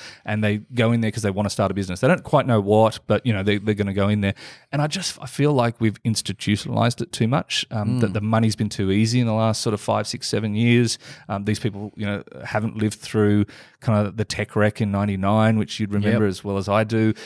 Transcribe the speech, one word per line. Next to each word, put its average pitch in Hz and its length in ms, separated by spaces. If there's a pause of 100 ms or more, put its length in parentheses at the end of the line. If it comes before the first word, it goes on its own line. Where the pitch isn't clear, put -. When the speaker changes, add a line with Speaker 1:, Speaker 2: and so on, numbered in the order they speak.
(240)
Speaker 1:
and 107 180
they 107 160 (160)
go 117 160
in 117 100
there 110 120
'cause 110 100
they 104 80
wanna 101 180
start 98 220
a 95 40
business. 92 260
They 127 80
don't 180 160
quite 135 240
know 113 120
what, 107 460
but, 104 180
you 117 80
know, 95 120
they, 101 140
they're 104 160
gonna 98 200
go 98 140
in 104 120
there. 98 140 (380)
And 147 100
I 151 60
just, 175 340
I 135 40
feel 143 260
like 120 280
we've 107 220
institutionalized 110 960
it - 120
too 113 160
much, - 420
um, 120 300
that 107 100
Speaker 2:
Mm. 90 40
Speaker 1:
the 107 60
money's 110 360
been 107 120
too 95 220
easy 110 300
in 117 80
the 110 40
last 110 300
sort 107 120
of 101 60
five, 107 280
six, - 200
seven 107 280
years. 117 420 (300)
Um, 98 160
these 107 140
people, 101 380
you 107 100
know, 101 160 (240)
haven't 110 320
lived 107 200
through 104 460 (360)
kind 104 260
of 104 100
the 110 80
tech - 320
wreck 104 240
in 104 100
ninety-nine, 104 680
which - 200
you'd 101 140
remember 107 320
Speaker 2:
Yep. 98 60
Speaker 1:
as 92 120
well 98 140
as 95 100
I 101 160
do. 110 260
You 107 60 (120)